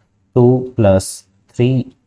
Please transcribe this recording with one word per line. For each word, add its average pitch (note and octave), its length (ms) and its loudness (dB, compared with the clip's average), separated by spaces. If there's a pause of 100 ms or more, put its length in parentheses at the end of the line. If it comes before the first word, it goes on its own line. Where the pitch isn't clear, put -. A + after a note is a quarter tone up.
(340)
टू B2+ 420 2
प्लस G2 520 -2 (220)
थ्री B2 420 -4 (140)